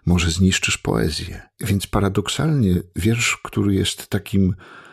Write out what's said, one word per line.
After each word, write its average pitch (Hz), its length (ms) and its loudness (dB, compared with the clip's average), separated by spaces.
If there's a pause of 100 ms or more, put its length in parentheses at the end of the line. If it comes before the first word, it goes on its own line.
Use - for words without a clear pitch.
Może 85 260 2
zniszczysz 92 460 0
poezję. 80 640 -4 (180)
Więc 95 280 -2
paradoksalnie 101 920 0 (140)
wiersz, 113 480 0
który 101 320 0
jest - 320 -2
takim 98 480 0 (380)